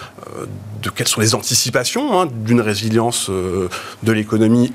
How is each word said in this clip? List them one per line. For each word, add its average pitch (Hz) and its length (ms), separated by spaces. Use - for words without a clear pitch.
euh, - 80
de 104 60
quelles - 200
sont - 120
les 110 140
anticipations, 131 880
hein, 180 60
d'une 120 360
résilience, 110 680
euh, 92 400
de 107 100
l'économie 110 640